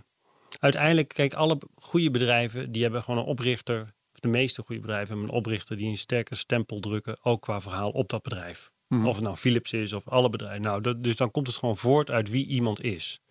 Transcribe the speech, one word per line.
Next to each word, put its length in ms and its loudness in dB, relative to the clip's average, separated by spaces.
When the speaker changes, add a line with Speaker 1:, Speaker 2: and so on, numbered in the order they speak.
Speaker 1:
uiteindelijk, 480 4
kijk, 260 0
alle 240 2
b-, 80 -14
goede 360 2
bedrijven, 600 2
die 120 0
hebben 200 0
gewoon 160 -2
een 60 0
oprichter. 560 -2
Of 60 -20
de 80 -4
meeste 340 2
goede 200 -10
bedrijven 260 -4
hebben 220 -4
een 100 -2
oprichter 380 -4
die 120 -4
een 80 -4
sterke 380 -2
stempel 440 -2
drukken, 420 -4
ook 200 2
qua 200 -4
verhaal 280 -4
op 200 -2
dat 120 -4
bedrijf. 500 -12
Speaker 2:
Mhm. 200 2
Speaker 1:
Of 80 2
het 80 -2
nou 120 -2
Philips 380 2
is 200 -4
of 140 -8
alle 220 6
bedrijven. 320 -6
Nou, 200 0
dat, 220 -2
dus 120 2
dan 160 2
komt 160 -2
het 80 -4
gewoon 220 0
voort 340 4
uit 180 0
wie 160 0
iemand 380 0
is. 360 -6